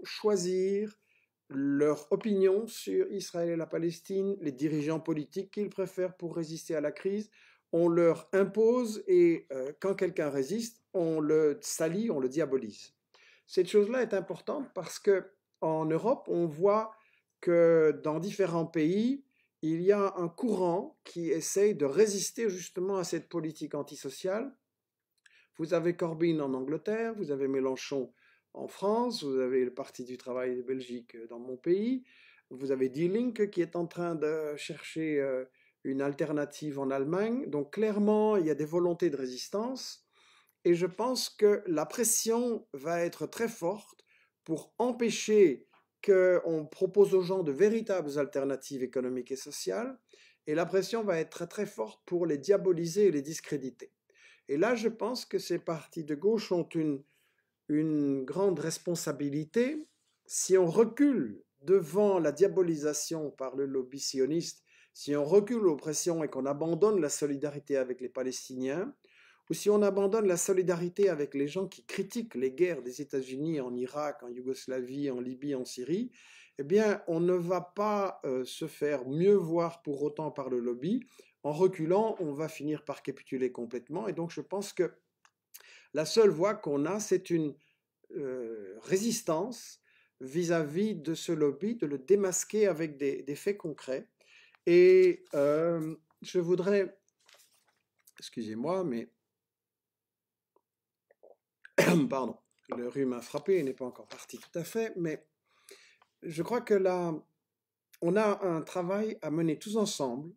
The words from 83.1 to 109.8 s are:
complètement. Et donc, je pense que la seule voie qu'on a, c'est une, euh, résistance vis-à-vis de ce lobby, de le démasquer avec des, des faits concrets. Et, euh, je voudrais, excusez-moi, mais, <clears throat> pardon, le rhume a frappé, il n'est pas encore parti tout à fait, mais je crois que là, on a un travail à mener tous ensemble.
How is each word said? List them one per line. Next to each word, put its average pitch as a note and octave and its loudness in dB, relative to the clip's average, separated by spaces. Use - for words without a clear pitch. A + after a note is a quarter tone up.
complètement. B2+ -8
Et E3+ -4
donc, E3 -6
je D3+ -10
pense G3+ -6
que E3+ 0
la D3+ 0
seule G#3+ 6
voie F#3 2
qu'on C#3+ -2
a, F#3+ -2
c'est F#3 0
une, D#3+ 0
euh, A2+ -8
résistance F#3+ -2
vis-à-vis E3 0
de D#3+ -4
ce E3 -6
lobby, D3+ 0
de - -2
le C#3+ -2
démasquer G3 2
avec D#3 -2
des, C#3 -2
des C#3+ -6
faits G3+ -4
concrets. D3 -8
Et, F3+ 8
euh, D#3 2
je - -2
voudrais, F3+ 2
excusez-moi, B2 -6
mais, A#2 -4
<clears throat> E3+ 6
pardon, C3 -2
le A#2+ -6
rhume C3 0
a A#2+ -6
frappé, F3+ 0
il C#3+ -2
n'est C3 -4
pas C3 -8
encore A#2+ -12
parti - -16
tout - -10
à D#3+ -6
fait, A3+ -4
mais E3 -4
je E3 -6
crois A#3 -2
que A3 0
là, F3+ 2
on F3 2
a G3+ 2
un E3 0
travail G3 -4
à D#3 -4
mener D#3 0
tous G#3 -6
ensemble. D3+ -4